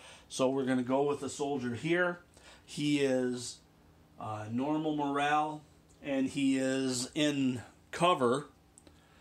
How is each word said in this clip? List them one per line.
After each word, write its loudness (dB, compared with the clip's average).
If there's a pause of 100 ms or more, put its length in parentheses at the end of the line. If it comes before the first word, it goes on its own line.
(300)
So 2
we're 0
gonna 2
go 2
with -2
the -6
soldier -4
here. 0 (460)
He 0
is, 0 (640)
uh, -8
normal -2
morale, 0 (420)
and 0
he 2
is 0
in 2 (300)
cover. 2 (720)